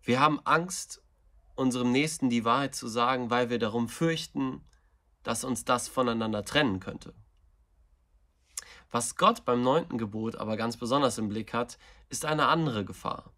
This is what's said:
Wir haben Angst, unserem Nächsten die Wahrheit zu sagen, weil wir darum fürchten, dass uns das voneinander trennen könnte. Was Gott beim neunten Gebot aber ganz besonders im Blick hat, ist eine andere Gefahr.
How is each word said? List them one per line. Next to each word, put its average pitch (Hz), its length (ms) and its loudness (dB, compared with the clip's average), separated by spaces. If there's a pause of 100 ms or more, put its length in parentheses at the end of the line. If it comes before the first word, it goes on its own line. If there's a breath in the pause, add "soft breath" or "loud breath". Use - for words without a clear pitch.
Wir 123 200 2
haben 151 240 4
Angst, - 580 -2 (520)
unserem 123 360 2
Nächsten 139 380 2
die 117 160 2
Wahrheit 135 300 2
zu 127 120 -8
sagen, 120 420 0
weil 120 200 2
wir 120 100 -2
darum 113 300 -2
fürchten, 160 720 -2 (600)
dass - 200 -4
uns 127 220 -4
das 123 240 0
voneinander 113 560 -2
trennen 110 340 0
könnte. - 340 -12 (1800 loud breath)
Was - 260 -2
Gott 220 260 4
beim 123 200 2
neunten 139 340 2
Gebot 110 380 -4
aber 110 200 -4
ganz 113 220 -4
besonders 127 400 2
im 110 100 -2
Blick 104 260 -6
hat, 120 240 -4 (300 soft breath)
ist - 160 -8
eine 151 240 2
andere 135 380 2
Gefahr. - 520 -8